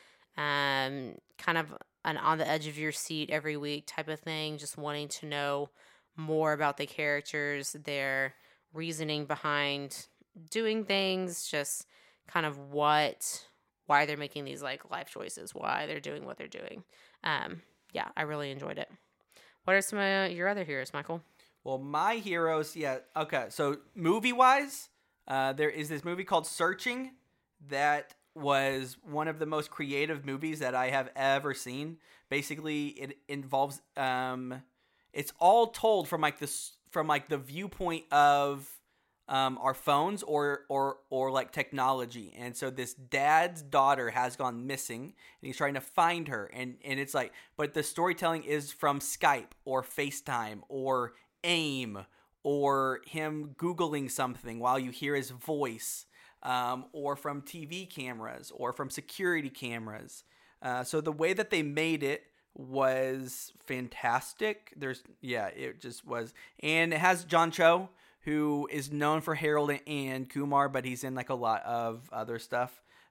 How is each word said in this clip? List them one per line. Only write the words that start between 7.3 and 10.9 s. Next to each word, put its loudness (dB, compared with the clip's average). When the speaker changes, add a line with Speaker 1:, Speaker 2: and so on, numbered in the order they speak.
Speaker 1:
their -2
reasoning -4
behind -2
doing 0
things, 0